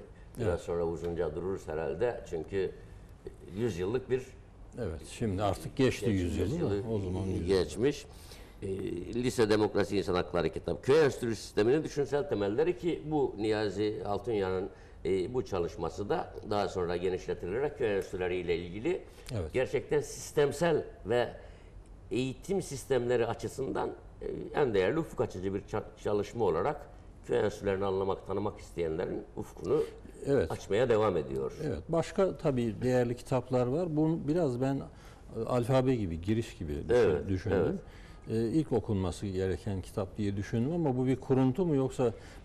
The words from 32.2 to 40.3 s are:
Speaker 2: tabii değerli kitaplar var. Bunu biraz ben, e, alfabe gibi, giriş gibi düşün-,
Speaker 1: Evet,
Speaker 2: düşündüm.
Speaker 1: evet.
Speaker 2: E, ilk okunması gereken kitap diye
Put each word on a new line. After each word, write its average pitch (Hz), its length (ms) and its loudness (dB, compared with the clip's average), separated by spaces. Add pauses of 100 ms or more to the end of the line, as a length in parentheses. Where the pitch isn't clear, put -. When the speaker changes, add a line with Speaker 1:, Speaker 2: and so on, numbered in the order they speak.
Speaker 2:
tabii 120 440 2
değerli 123 340 4
kitaplar 123 520 0
var. 156 280 0
Bunu 160 320 2
biraz 143 340 2
ben, 135 140 2 (640)
e, 113 60 0
alfabe 127 500 4
gibi, 82 260 -2
giriş 107 360 0
gibi 73 160 -4 (160)
düşün-, 120 60 6
Speaker 1:
Evet, 95 340 6
Speaker 2:
düşündüm. 95 280 2 (120)
Speaker 1:
evet. 190 100 -2 (520)
Speaker 2:
E, 113 60 0
ilk 117 340 2
okunması 101 560 0
gereken 95 540 0
kitap - 360 -4
diye 101 200 0